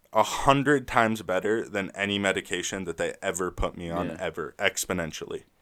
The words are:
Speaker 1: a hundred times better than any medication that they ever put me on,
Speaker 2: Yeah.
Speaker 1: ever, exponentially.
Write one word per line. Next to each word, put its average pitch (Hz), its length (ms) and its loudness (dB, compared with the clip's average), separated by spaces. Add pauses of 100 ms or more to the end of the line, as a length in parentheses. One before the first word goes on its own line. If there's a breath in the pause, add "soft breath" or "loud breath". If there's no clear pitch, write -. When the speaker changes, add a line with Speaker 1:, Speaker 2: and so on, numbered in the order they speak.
(140)
Speaker 1:
a 110 100 8
hundred 139 640 4
times 110 360 2
better 95 440 0
than 95 260 -4
any 101 240 0
medication 95 680 0
that 85 120 -4
they 85 240 -2
ever 92 300 -2
put - 260 -4
me 87 120 -8
on, 85 180 -2
Speaker 2:
Yeah. 82 120 -8
Speaker 1:
ever, 82 380 -6
exponentially. 85 840 -2 (180)